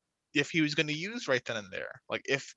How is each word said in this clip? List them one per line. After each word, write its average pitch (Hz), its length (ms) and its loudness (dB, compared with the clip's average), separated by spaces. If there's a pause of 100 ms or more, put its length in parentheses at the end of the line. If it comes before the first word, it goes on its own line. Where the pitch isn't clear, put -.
(340)
if 143 160 4
he 165 100 2
was 147 140 2
gonna 151 180 2
use 202 360 -4
right 127 160 2
then 120 120 -4
and 98 160 -8
there. - 360 -10
Like, - 180 -2
if, - 300 0